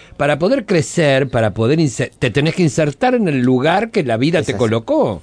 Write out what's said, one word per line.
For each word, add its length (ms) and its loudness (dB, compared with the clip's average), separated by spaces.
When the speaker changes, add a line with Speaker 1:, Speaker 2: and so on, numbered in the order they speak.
Speaker 1:
Para 220 -2
poder 280 0
crecer, 640 0
para 240 0
poder 280 0
inser-, 360 -2
te 140 -2
tenés 240 0
que 80 0
insertar 540 0
en 120 0
el 140 0
lugar 480 2
que 140 0
la 120 0
vida 220 2
Speaker 2:
Es 80 -2
Speaker 1:
te 60 -4
Speaker 2:
así. 60 -6
Speaker 1:
colocó. 640 0